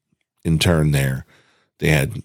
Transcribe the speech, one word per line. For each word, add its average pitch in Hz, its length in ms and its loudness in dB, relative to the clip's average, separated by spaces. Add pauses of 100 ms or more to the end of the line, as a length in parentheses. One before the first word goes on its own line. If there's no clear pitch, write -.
(440)
interned 78 500 2
there, 67 300 -2 (540)
they 78 100 -2
had 71 360 0